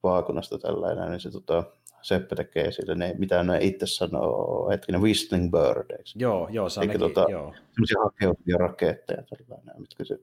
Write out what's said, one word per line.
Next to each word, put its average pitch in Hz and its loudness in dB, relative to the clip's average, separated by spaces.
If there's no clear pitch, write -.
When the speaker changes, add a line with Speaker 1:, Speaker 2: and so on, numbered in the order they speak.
Speaker 1:
vaakunasta 90 0
tällä 85 -2
enää, 87 -4
niin 90 -6
se, 92 -10
tota, - 0
Seppä 92 -2
tekee 80 -2
sille, 90 -4
ne, 87 -2
mitä 90 2
ne 87 2
itse 95 0
sanoo, 85 -2
hetkinen, 95 0
Whistling 95 2
Bird, 76 4
eikö - -12
se? - -16
Speaker 2:
Joo, 101 0
joo, 107 -2
se - -6
Speaker 1:
Elikkä, 101 0
Speaker 2:
ainakin, 98 0
Speaker 1:
tota, 92 4
Speaker 2:
joo. 78 -8
Speaker 1:
semmosia 107 2
hakeutuvia 87 0
raketteja 85 0
tällä - -18
enää, - -20
mitkä - -14
se - -8